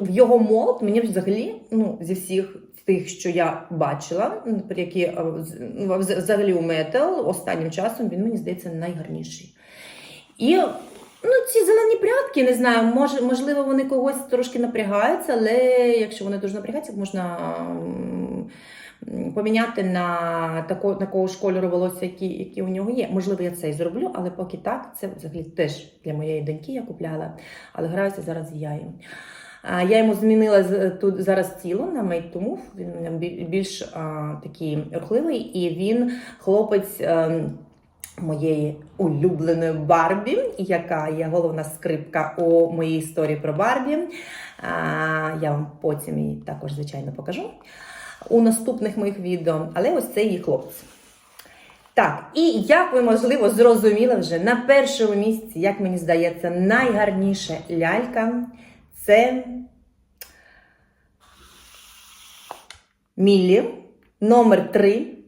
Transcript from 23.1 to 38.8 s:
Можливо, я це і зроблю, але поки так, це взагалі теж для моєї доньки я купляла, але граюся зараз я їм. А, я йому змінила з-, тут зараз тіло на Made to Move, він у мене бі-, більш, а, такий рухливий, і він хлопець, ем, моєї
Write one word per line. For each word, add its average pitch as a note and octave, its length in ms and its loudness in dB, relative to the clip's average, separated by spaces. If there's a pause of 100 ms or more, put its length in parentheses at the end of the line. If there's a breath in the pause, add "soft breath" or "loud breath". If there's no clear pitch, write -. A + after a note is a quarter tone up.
Можливо, F#3 320 -2
я F3 80 -2
це E3 180 -6
і D3 40 -4
зроблю, E3+ 400 -4
але F3+ 160 -6
поки F3+ 280 -10
так, B3 420 -8
це G3 180 -8
взагалі D#3+ 260 -12
теж - 500 -4 (120)
для D#3 80 -6
моєї D#3 280 -4
доньки D#3 300 -8
я C4 100 -6
купляла, E3 520 -10 (400 loud breath)
але D#3+ 140 -4
граюся G3 340 -2
зараз D#3+ 320 -8
я D3+ 200 -8
їм. D3 200 -10 (680 loud breath)
А, F3+ 200 -2
я G3 160 4
йому A3 160 4
змінила G#3+ 500 6
з-, F#3 260 0
тут F#3 340 0
зараз F#3 380 0
тіло F#3+ 240 -4
на D#4+ 180 -4
Made F3 300 -4
to F3+ 60 -8
Move, B3 200 -4 (160)
він F3 160 -10
у E3+ 40 -10
мене E3+ 140 -8
бі-, E3 400 -6
більш, F#3+ 320 -4
а, D3+ 600 -8
такий D3+ 500 -6
рухливий, B3 440 -2
і F3+ 380 -4
він A3+ 360 0 (280 loud breath)
хлопець, G3+ 600 0
ем, D#3+ 560 0 (640)
моєї D3+ 540 -2 (220)